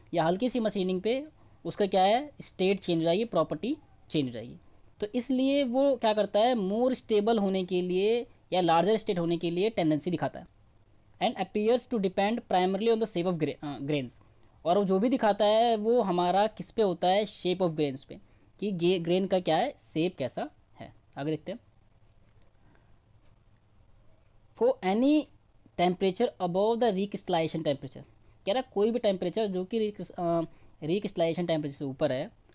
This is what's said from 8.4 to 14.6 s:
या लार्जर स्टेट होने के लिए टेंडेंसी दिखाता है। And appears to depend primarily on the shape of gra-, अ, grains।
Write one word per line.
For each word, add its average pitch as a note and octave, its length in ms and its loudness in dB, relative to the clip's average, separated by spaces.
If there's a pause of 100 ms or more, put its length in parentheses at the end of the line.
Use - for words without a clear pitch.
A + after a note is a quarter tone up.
या F#3 80 2
लार्जर F3 360 4
स्टेट G#3 220 -4
होने E3+ 180 0
के E3+ 140 -4
लिए F#3 200 0
टेंडेंसी D#3 400 0
दिखाता D3+ 300 -4
है। - 60 -18 (760)
And G3 220 0
appears A3 460 0
to A#3 100 0
depend G3 400 0
primarily F#3+ 480 0
on A3+ 140 2
the G#3+ 100 -2
shape F3+ 200 0
of E3+ 100 -2
gra-, C#3+ 220 -2
अ, C#3+ 140 -8
grains। C#3 340 -4 (520)